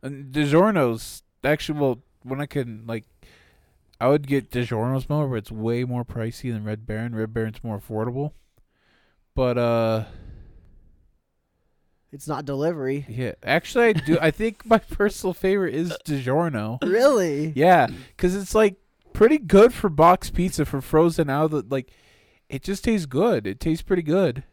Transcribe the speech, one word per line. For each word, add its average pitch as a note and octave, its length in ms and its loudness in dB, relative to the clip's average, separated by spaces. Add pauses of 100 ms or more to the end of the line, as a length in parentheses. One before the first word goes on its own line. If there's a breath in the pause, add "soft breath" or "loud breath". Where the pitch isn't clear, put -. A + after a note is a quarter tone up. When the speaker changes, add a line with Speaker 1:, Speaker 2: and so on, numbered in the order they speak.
Speaker 1:
And C#3 300 -14
DiGiorno's, D3 880 2 (200)
actually, D3 380 -2
well, C3 220 0 (200)
when C3 180 -8
I D3 60 -6
can, A#2 400 -8
like, A2+ 180 -8 (920 soft breath)
I A#2+ 100 0
would C#3+ 200 2
get C#3 220 -2
DiGiorno's B2 580 -2
more, D3+ 180 -2
but B2+ 100 -4
it's G#2+ 140 -8
way A2+ 340 -2
more B2 200 -6
pricey A#2 480 -8
than G#2+ 120 -8
Red A2 220 -8
Baron. A2+ 280 -8
Red A2 180 -4
Baron's A2 320 -6
more G#2+ 160 -8
affordable. B2 520 -6 (1000)
But, B2+ 220 0
uh, A#2 480 0 (2000 soft breath)
Speaker 2:
It's C#3+ 160 -16
not D3+ 160 -6
delivery. C#3+ 640 -4
Speaker 1:
Yeah. A#2+ 240 -6 (100)
Actually, A#3 440 0
I A3 80 4
do. D#3 260 2
I D#3+ 100 4
think A3 360 -6
my A3+ 120 4
<laughs> - 120 -6
personal G3+ 420 -2
favorite F#3+ 420 0
is E3 300 -4
DiGiorno. C3 800 -2
Speaker 2:
Really? F3+ 720 2
Speaker 1:
Yeah, D#3 300 6 (320 loud breath)
'cause F3+ 160 0
it's, G3 200 -8
like, G#3+ 220 4 (380)
pretty C4 240 6
good G#3+ 340 8
for - 160 -2
box E3 400 4
pizza F3 380 -2
for C3+ 160 -6
frozen D#3+ 480 2
out. D3+ 220 0
That, B2 200 -4
like, C3 180 -6 (600 soft breath)
it C3+ 120 -8
just F#3+ 220 -8
tastes G#3+ 220 0
good. C#3 400 0
It G2 140 -8
tastes D#3+ 220 -2
pretty F#3 200 -2
good. D3+ 500 0